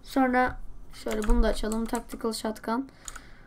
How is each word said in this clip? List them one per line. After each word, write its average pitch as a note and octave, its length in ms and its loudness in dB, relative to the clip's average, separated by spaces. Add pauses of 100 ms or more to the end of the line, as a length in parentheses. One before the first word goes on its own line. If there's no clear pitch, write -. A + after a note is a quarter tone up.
Sonra B3+ 560 2 (340)
şöyle G#3+ 340 -2
bunu A#3 160 8
da A3 40 6
açalım. A3 380 0
Tactical A3+ 480 -4
shotgun. A#3 560 -4 (580)